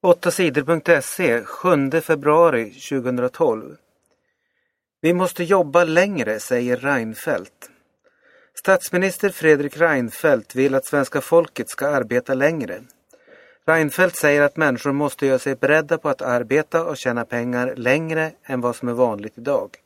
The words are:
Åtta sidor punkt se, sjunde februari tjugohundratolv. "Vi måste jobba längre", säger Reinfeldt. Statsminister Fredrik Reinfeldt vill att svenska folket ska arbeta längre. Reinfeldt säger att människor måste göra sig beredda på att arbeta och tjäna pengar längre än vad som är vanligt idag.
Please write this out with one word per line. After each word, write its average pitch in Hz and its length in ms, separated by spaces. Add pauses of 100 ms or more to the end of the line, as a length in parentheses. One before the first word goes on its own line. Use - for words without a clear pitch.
Åtta 175 240
sidor 151 320
punkt 160 420
se, 120 380
sjunde 151 580
februari 151 720
tjugohundratolv. 123 1000 (1300)
"Vi 165 120
måste 180 300
jobba 175 400
längre", 160 560
säger 123 380
Reinfeldt. 117 920 (880)
Statsminister 190 680
Fredrik 143 480
Reinfeldt 143 800
vill 131 200
att 135 100
svenska 143 360
folket 165 480
ska - 180
arbeta 123 460
längre. 139 500 (840)
Reinfeldt 160 500
säger 147 260
att 143 160
människor 143 340
måste 143 340
göra 131 140
sig 135 160
beredda 151 420
på 156 120
att - 120
arbeta 131 640
och 147 120
tjäna 120 280
pengar 123 500
längre 156 560 (120)
än 127 180
vad 120 140
som - 140
är 120 40
vanligt 110 440
idag. 120 320 (160)